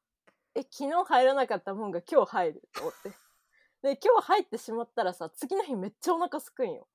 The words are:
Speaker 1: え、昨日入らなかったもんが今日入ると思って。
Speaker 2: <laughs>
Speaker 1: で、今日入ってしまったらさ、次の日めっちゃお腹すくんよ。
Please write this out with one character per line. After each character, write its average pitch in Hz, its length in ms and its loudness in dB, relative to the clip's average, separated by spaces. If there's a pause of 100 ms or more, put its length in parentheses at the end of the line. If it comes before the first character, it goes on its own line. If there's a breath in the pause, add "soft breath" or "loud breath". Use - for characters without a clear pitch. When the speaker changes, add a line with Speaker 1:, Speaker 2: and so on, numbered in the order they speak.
(560)
Speaker 1:
え、 277 80 -4
昨 - 260 -8
日 349 160 0
入 262 200 6
ら 269 80 6
な 269 140 2
か 214 80 -2
っ 175 80 -6
た 196 100 -8
も 208 140 -6
ん 196 40 -6
が 175 180 -6
今 277 160 6
日 - 60 -6
入 170 220 0
る - 200 -20
と - 80 -12
思 160 80 -6
っ - 40 -10 (100)
て。 196 60 -12
Speaker 2:
<laughs> - 120 -20 (640 soft breath)
Speaker 1:
で、 269 200 0
今 440 160 6
日 - 60 0
入 392 160 4
っ - 60 -2
て 226 100 -8
し - 140 -12
ま 233 120 -4
っ - 80 -20
た 226 120 0
ら 180 100 0
さ、 160 160 -10
次 - 260 -8
の 392 80 0
日 294 120 -6
め 196 140 -4
っ - 100 -16
ち 330 100 -4
ゃ 349 60 2
お 330 40 -2
腹 349 200 -4
す - 100 -16
く - 140 -6
ん 180 100 -2
よ。 - 220 -16